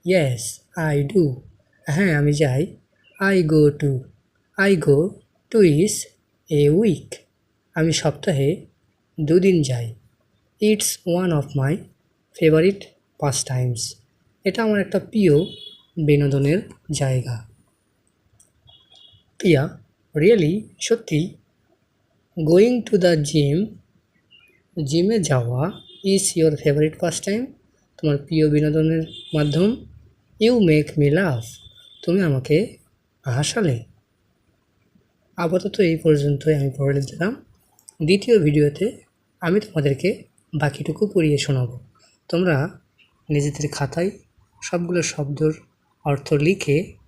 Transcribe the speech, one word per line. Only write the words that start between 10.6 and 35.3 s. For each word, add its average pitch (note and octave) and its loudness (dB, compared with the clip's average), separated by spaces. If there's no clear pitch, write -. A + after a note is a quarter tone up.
It's G#3 0
one F#3 0
of D3 0
my C#3 -2
favorite E3 4
pastimes, B2+ -4
এটা G3 -2
আমার G#3+ 0
একটা G3 -4
প্রিয় F3 2
বিনোদনের C#3+ 2
জায়গা। B2+ -4
টিয়া, D#3+ 2
"Really, F3+ 2
সত্যি?" E3+ -2
Going G3+ 2
to - -2
the F3 4
gym, D3+ 0
জিমে F3 0
যাওয়া C3 -2
is F#3+ 0
your D3+ 2
favorite D3+ 0
pastime, G3 -4
তোমার D3 0
প্রিয় D#3 0
বিনোদনের D#3 2
মাধ্যম। D3+ 0
You A#3 4
make D3+ 4
me C#3+ 2
laugh, D3+ 0
তুমি F#3 0
আমাকে D3+ 0
হাসালে। C#3 -2